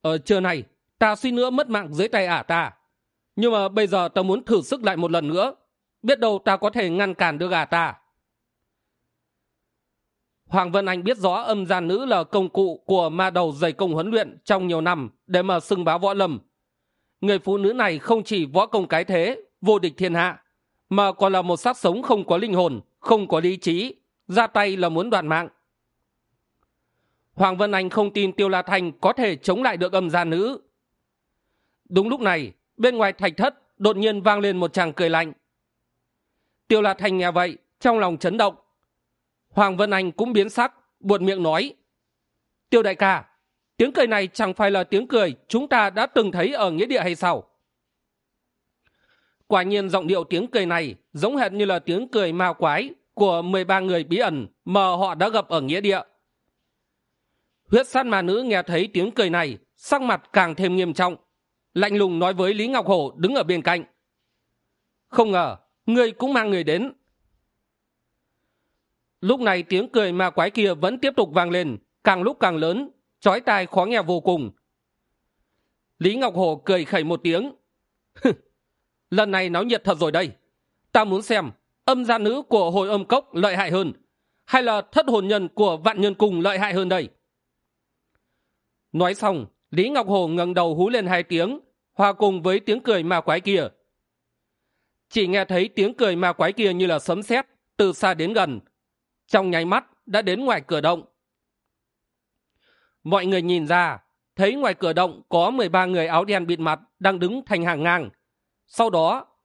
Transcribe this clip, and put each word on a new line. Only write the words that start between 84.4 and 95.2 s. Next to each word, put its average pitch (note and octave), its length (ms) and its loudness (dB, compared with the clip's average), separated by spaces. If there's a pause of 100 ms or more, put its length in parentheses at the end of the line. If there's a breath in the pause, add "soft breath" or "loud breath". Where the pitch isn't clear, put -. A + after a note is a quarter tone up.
hay B3+ 180 2
là G#3+ 180 0
Thất D4+ 260 0
Hồn G#3+ 200 0
Nhân G3+ 200 0
của F#3 300 0
Vạn F#3+ 240 0
Nhân G3+ 140 2
Cung G3 260 0
lợi F#3+ 180 0
hại G3+ 140 -2
hơn F#3 160 -2
đây?" F3 200 -2 (1800)
Nói F3+ 240 0
xong, F#3+ 300 -2 (260)
Lý F#3 180 0
Ngọc B3+ 180 -2
Hổ F#3 200 2
ngẩng F3 260 -2
đầu E3+ 220 0
hú F3+ 140 2
lên A3+ 180 0
hai F3+ 160 0
tiếng, F3+ 360 -2 (340)
hòa G3+ 200 2
cùng G3 280 0
với F#3 180 0
tiếng G#3+ 200 -2
cười G#3 240 0
ma E3+ 180 0
quái E3+ 200 0
kia. F3+ 260 0 (1400)
Chỉ G#3 180 0